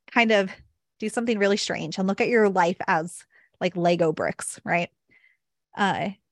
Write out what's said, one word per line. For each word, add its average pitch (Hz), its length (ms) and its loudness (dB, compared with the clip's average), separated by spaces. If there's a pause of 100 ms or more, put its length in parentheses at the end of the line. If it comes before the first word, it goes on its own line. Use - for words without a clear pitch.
(100)
kind 233 220 2
of 196 180 2 (480)
do 220 100 -6
something 233 300 -2
really 202 200 2
strange - 400 -6
and 190 100 0
look 196 120 -2
at 233 80 0
your 220 200 4
life 180 380 2
as, 175 380 -2 (360)
like, 185 160 -2
Lego 170 360 2
bricks, - 520 -6
right? 170 260 -2 (840)
Uh, 190 340 -2 (220)